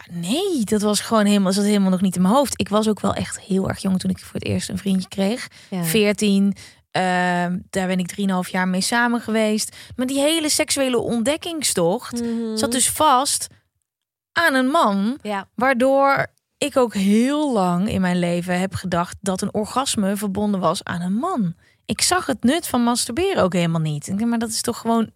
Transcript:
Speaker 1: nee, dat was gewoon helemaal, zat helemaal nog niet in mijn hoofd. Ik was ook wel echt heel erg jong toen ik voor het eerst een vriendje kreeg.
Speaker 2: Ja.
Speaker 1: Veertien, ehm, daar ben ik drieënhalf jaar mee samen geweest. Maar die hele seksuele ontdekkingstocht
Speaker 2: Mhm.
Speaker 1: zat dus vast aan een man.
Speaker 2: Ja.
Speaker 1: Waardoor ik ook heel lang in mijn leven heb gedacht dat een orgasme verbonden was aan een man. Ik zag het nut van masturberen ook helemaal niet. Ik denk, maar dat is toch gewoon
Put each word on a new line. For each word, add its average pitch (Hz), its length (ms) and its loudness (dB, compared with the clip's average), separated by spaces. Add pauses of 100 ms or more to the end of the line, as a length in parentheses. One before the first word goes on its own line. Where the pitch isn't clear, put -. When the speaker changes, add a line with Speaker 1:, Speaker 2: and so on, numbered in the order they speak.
(120)
Speaker 1:
nee, 247 520 -2
dat 202 180 0
was 208 180 2
gewoon 214 260 2
helemaal, 202 280 4
zat 202 100 2
helemaal 202 280 4
nog 180 100 2
niet 190 140 2
in 180 60 0
mijn 185 120 4
hoofd. 277 260 2
Ik 196 100 -2
was 214 180 2
ook 214 120 0
wel 196 140 0
echt - 260 -6
heel 190 300 0
erg - 120 -6
jong 185 180 0
toen 190 120 -2
ik 180 80 -4
voor - 200 -20
het - 60 -10
eerst - 240 -4
een 190 80 -6
vriendje 190 300 -2
kreeg. 202 400 -2 (220)
Speaker 2:
Ja. 180 140 -4
Speaker 1:
Veertien, 202 720 2 (360)
ehm, 180 680 0 (120)
daar 185 180 -4
ben 185 120 0
ik 180 80 -2
drieënhalf 190 420 -2
jaar 185 180 0
mee 185 140 0
samen 240 400 0
geweest. 214 540 -2 (200)
Maar 254 100 -4
die 269 140 -2
hele 311 300 2
seksuele 269 500 0
ontdekkingstocht 240 1200 -2
Speaker 2:
Mhm. 226 360 -4
Speaker 1:
zat 226 140 -2
dus 247 180 0
vast 285 580 2 (840)
aan 330 220 2
een 262 140 2
man. 247 540 2
Speaker 2:
Ja. 202 340 -6
Speaker 1:
Waardoor 269 720 4 (300)
ik 277 200 -2
ook 247 160 2
heel 247 600 2
lang 180 360 0
in 190 120 0
mijn 180 180 0
leven 175 400 -2
heb 190 160 -4
gedacht 175 460 -4
dat 190 200 -2
een 208 120 -4
orgasme 208 640 -2
verbonden 202 440 -2
was 180 240 0
aan 175 180 -6
een 180 120 -2
man. 240 400 -2 (320)
Ik - 160 -4
zag 359 240 0
het 262 180 -4
nut 311 240 0
van 247 140 0
masturberen 247 640 0
ook 180 100 2
helemaal 170 280 0
niet. 151 260 -4
Ik 190 100 -4
denk, 233 120 -2
maar 233 100 0
dat 226 100 -4
is 226 120 -4
toch 233 160 -4
gewoon 226 380 0